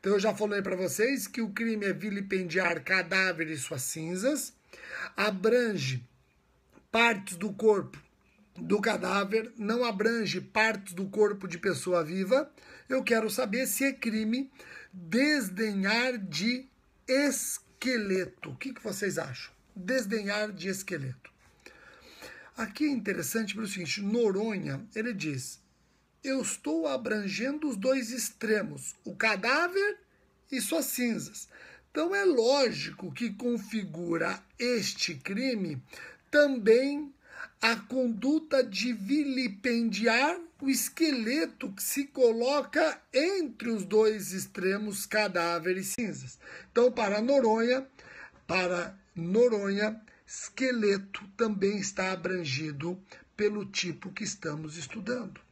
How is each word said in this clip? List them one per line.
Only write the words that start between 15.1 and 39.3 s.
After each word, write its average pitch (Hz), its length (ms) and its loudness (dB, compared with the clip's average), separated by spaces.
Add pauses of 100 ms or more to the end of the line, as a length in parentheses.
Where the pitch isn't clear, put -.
de 202 500 -2 (420)
esqueleto. 233 1400 0
O 131 60 -10
que 254 180 -8
que - 80 -18
vocês 196 360 -4
acham? 139 320 -8 (240)
Desdenhar 208 800 -2
de 175 160 -8
esqueleto. 156 640 -6 (1200)
Aqui 226 300 -4
é 302 60 4
interessante 196 640 -2
pelo 220 120 -4
seguinte: 190 360 -4
Noronha, 202 920 0
ele 226 200 -2
diz, 151 440 -6 (640)
"Eu 269 200 0
estou 320 440 -2
abrangendo 240 840 -2
os 247 80 -2
dois 247 340 0
extremos, 208 920 -2
o 190 140 -10
cadáver 330 840 2 (520)
e 262 100 -2
suas 311 240 0
cinzas." 226 640 -4 (420)
Então 339 240 0
é 403 100 2
lógico 233 840 2
que 220 200 -4
configura 185 1120 -4 (180)
este 240 560 -2
crime 196 680 -4 (480)
também 277 840 6 (480)
a 226 160 4
conduta 262 840 2
de 220 300 -2
vilipendiar 233 1500 2 (220)